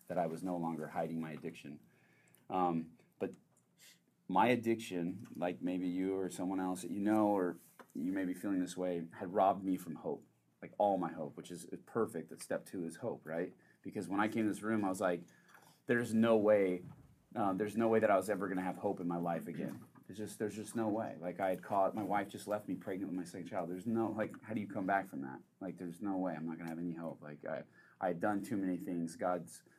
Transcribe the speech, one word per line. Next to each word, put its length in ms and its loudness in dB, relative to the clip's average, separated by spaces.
that 100 -2
I 80 4
was 160 -4
no 140 -2
longer 320 -2
hiding 320 -2
my 100 -6
addiction. 480 -10
Um, 380 2
but 140 -4
my 200 6
addiction, 840 0
like 280 -2
maybe 260 0
you 260 0
or 140 -2
someone 320 -2
else 220 -2
that 80 -6
you 100 -2
know, 280 6
or 280 2
you 180 0
may 140 0
be 80 -2
feeling 260 0
this 160 -4
way, 280 0
had 140 -6
robbed 320 6
me 140 2
from 160 -8
hope, 280 -6
like, 160 -14
all 220 4
my 120 -2
hope, 260 -8
which 140 -12
is 160 -10
perfect. 420 -2
That 140 -14
step 240 -4
two 180 -6
is 120 -8
hope, 280 -6
right? 280 -4
Because 240 -6
when 140 -2
I 80 2
came 160 0
to 80 2
this 100 -6
room, 220 0
I 60 2
was 100 -4
like, 220 2
"There's 260 2
no 240 8
way, 460 6
um, 220 2
there's 200 0
no 120 4
way 120 8
that 100 6
I 60 8
was 120 2
ever 200 0
gonna 140 0
have 140 -2
hope 240 -2
in 80 -2
my 80 0
life 320 0
again." 320 -6
It's 100 -12
just, 200 -8
there's 160 -2
just 220 -6
no 120 2
way. 340 0
Like, 180 -4
I 80 4
had 140 0
caught, 320 4
my 80 -2
wife 260 0
just 180 -10
left 220 -2
me 60 -2
pregnant 360 -6
with 80 -4
my 60 -4
second 220 -10
child. 240 -4
There's 160 -6
no, 280 2
like, 280 -2
how 100 -8
do 80 -2
you 60 -4
come 180 -4
back 240 2
from 140 -8
that? 160 -10
Like, 180 -8
there's 240 -8
no 160 -2
way. 180 0
I'm 100 -6
not 120 -6
gonna 100 -8
have 100 -6
any 140 -4
hope. 300 -8
Like, 160 -12
I, 140 -4
I 100 0
had 120 -2
done 220 0
too 160 -2
many 180 2
things. 400 -4
God's 460 -2